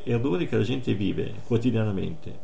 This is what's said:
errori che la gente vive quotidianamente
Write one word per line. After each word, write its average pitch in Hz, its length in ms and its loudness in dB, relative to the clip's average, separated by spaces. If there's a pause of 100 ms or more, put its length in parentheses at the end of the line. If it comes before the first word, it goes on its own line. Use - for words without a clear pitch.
errori 139 420 0
che 120 80 -2
la 110 80 4
gente 123 300 0
vive 95 400 0 (120)
quotidianamente 107 1000 0